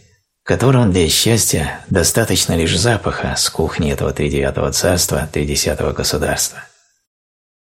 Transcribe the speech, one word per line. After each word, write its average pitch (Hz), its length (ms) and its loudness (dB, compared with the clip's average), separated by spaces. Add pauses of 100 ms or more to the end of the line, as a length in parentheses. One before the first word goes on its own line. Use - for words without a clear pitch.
(420)
которым 117 500 4
для 87 160 4
счастья 98 800 0
достаточно 92 680 2
лишь 82 200 2
запаха 90 600 0
с - 140 -2
кухни 78 420 -2
этого 78 200 -2
тридевятого 69 600 -2
царства, 80 580 0
тридесятого 73 600 -2
государства. - 720 -4 (1000)